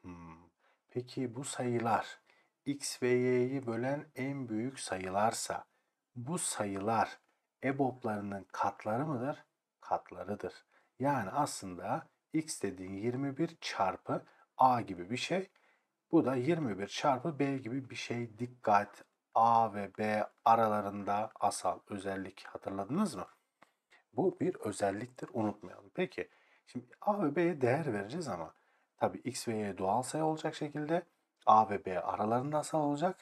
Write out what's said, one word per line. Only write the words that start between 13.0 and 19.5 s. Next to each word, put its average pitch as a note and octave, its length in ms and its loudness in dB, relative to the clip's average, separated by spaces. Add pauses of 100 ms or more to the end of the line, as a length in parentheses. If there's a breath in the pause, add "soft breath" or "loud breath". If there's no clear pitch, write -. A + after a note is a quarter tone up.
bir E3 240 -2
çarpı - 640 -2 (320 soft breath)
a B2+ 240 6
gibi F2+ 280 -8
bir B2 80 -2
şey. F#3 320 -2 (600 soft breath)
Bu D#3+ 140 6
da C3 100 0
yirmi C3 440 0
bir G2+ 80 -4
çarpı C3 520 0
b C#3 180 2
gibi A#2+ 320 -6
bir A#2 60 -12
şey. A#2 440 -6
Dikkat! G#2+ 640 2 (320)
A A2+ 380 8